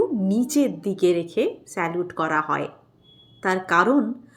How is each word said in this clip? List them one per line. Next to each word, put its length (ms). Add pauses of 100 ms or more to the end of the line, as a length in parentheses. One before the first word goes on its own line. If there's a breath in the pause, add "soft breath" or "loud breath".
(220)
নিচের 500 (100)
দিকে 320
রেখে 300 (240)
স্যালুট 460
করা 280
হয়। 260 (760)
তার 160 (140)
কারণ, 300 (340 soft breath)